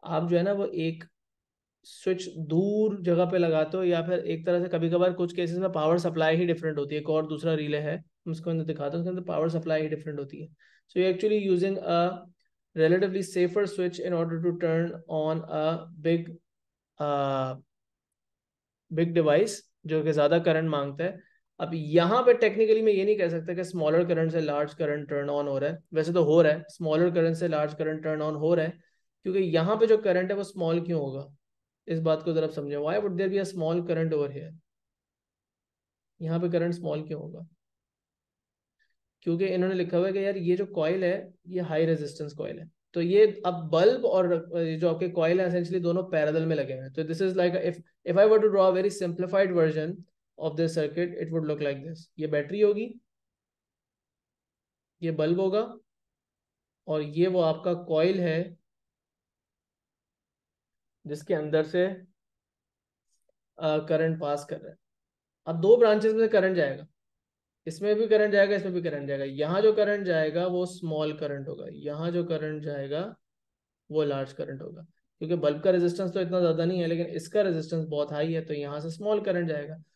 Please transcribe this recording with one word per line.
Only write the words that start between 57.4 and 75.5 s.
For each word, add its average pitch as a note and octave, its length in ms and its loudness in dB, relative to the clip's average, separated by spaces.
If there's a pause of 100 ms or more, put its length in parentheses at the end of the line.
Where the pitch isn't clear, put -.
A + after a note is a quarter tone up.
आपका D#3+ 320 0 (120)
कॉइल E3+ 340 2
है E3+ 380 -2 (2500)
जिसके D#3 280 -6
अंदर D#3 320 0
से, F3+ 200 2
अ, - 1900 -8 (120)
करंट D#3+ 320 0
पास D3 240 -4
कर D#3 160 -10
रहा C#3+ 100 -18
है। - 60 -20 (680)
अब E3 140 -4
दो G3+ 160 10
ब्रांचेस A3 360 6
में A3 60 0
से A3+ 80 4
करंट F#3+ 280 4
जाएगा, D3 300 0 (800)
इसमें F3+ 280 0
भी A3 120 0
करंट G#3+ 240 6
जाएगा, G3+ 240 4
इसमें F#3+ 180 -4
भी F3 80 -2
करंट D3 260 -6
जाएगा। C#3 180 -4
यहाँ D3+ 360 -2
जो G#3+ 120 6
करंट G3+ 320 0
जाएगा D#3+ 420 0
वो F3+ 180 -2
स्मॉल D#3 540 -4
करंट C#3+ 280 -8
होगा, - 240 -12
यहाँ D3 400 -6
जो F3 140 -2
करंट D#3 380 -6
जाएगा C#3+ 380 -6 (880)
वो D3+ 140 0
लार्ज C3+ 300 -4
करंट C#3 280 -10
होगा, - 240 -16 (360)
क्योंकि E3 160 -2
बल्ब D3 260 0